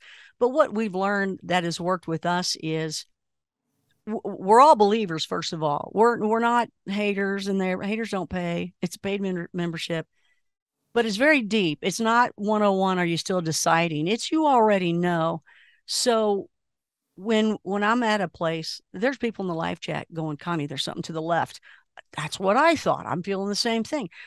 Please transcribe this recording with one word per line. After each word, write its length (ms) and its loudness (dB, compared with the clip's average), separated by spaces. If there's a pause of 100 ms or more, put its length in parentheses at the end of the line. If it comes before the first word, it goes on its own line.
(380)
But 120 2
what 240 2
we've 200 -2
learned 500 0
that 200 0
has 160 -2
worked 260 -2
with 200 -2
us 360 0
is 440 -6 (1000)
w-, 160 -6
we're 380 4
all 160 10
believers, 480 2
first 300 -6
of 80 -4
all. 320 -2
We're, 240 4
we're 220 0
not 280 2 (160)
haters, 640 -2
and 120 -2
they're, 220 -2
haters 300 -6
don't 180 -6
pay. 540 -6
It's 140 -6
a 40 -18
paid 220 -4
mem-, 320 -4
membership, 520 -6 (840)
but 140 2
it's 100 -2
very 240 4
deep. 400 0
It's 200 -4
not 340 2
one 280 0
oh 100 4
one, 260 2
are 80 2
you 100 0
still 240 -2
deciding? 680 0
It's 220 -4
you 160 2
already 460 4
know. 500 0 (440)
So 640 0 (640)
when, 480 2
when 200 -2
I'm 200 2
at 180 2
a 80 -2
place, 540 -6 (100)
there's 240 -2
people 280 -4
in 40 -4
the 60 -2
live 260 -4
chat 320 -8
going, 240 -6
"Connie, 300 -4
there's 180 -6
something 200 -8
to 100 -12
the 80 -6
left." 380 -2 (540)
That's 240 -8
what 200 2
I 180 4
thought. 300 -2
I'm 160 -4
feeling 260 -4
the 60 -2
same 300 0
thing. 260 -6 (160)